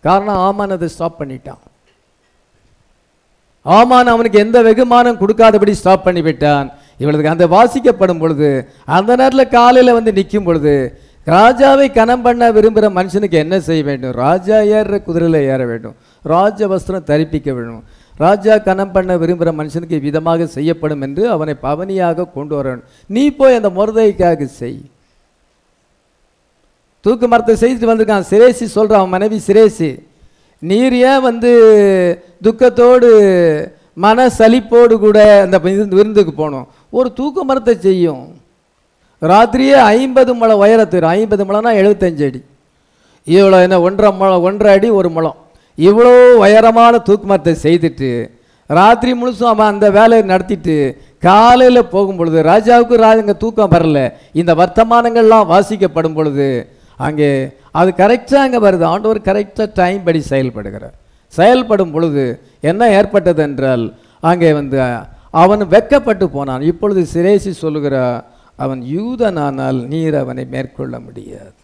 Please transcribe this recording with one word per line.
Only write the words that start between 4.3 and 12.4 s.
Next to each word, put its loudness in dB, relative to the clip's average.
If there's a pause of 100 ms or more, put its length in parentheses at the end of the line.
எந்த 0 (100)
வெகுமானம் 2
கொடுக்காதபடி 2
stop 0
பண்ணி -2
விட்டான். -2 (340)
இவளுக்கு -2
அந்த 2
வாசிக்கப்படும் 0
பொழுது -2 (480)
அந்த 0 (100)
நேரத்துல 2 (120)
காலையில 4
வந்து -2
நிக்கும் -4
பொழுது 0 (520)
ராஜாவை 4 (120)
கனம் 0
பண்ண 2